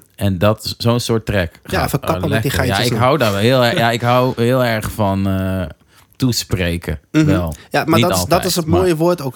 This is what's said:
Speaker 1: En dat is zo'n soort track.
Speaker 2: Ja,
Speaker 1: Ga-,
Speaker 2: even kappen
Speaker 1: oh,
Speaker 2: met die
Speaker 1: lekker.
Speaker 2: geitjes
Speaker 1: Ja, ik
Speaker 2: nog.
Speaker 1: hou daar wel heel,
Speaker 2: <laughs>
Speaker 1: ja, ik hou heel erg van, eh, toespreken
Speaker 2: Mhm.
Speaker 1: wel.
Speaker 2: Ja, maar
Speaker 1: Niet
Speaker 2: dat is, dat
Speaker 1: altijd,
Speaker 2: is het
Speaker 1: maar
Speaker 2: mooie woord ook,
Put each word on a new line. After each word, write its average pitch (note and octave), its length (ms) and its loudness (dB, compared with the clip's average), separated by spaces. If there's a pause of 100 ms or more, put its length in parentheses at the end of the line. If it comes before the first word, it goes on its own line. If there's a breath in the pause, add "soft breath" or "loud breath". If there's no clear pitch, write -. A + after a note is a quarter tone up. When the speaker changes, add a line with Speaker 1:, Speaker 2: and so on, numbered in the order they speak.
(160)
Speaker 1:
En G2 220 -2
dat G#2+ 280 0
is - 120 -8
zo'n A#2+ 220 0
soort A2+ 260 -2
track. F#2+ 260 -2 (120)
Speaker 2:
Ja, - 160 -4
Speaker 1:
Ga-, B2 60 0
Speaker 2:
even - 140 -2
kappen F#2 240 -4
Speaker 1:
oh, F#2 60 0
Speaker 2:
met A2 120 0
die C3+ 100 -2
Speaker 1:
lekker. - 0 -
Speaker 2:
geitjes - 260 0
Speaker 1:
Ja, G#2+ 60 0
ik A#2+ 80 0
Speaker 2:
nog. A2 80 0
Speaker 1:
hou B2+ 180 4
daar A#2 140 2
wel G2 100 0
heel, B2 300 4
Speaker 2:
<laughs> F#2 80 -2
Speaker 1:
ja, A#2 120 2
ik A#2 100 -2
hou B2 340 2
heel B2 280 2
erg A2 280 -2
van, G2 360 0
eh, F#2+ 380 -2 (600 soft breath)
toespreken F2 760 -2 (120)
Speaker 2:
Mhm. D#3 140 2
Speaker 1:
wel. F2+ 300 0 (140 loud breath)
Speaker 2:
Ja, C#3+ 160 0
maar D3+ 140 2
Speaker 1:
Niet - 80 4
Speaker 2:
dat - 40 0
is, - 60 0
dat - 140 -2
Speaker 1:
altijd, E3+ 140 2
Speaker 2:
is F3 100 -2
het E3+ 100 -2
Speaker 1:
maar E3 140 2
Speaker 2:
mooie F3+ 160 2
woord E3+ 260 0
ook, C3 140 -8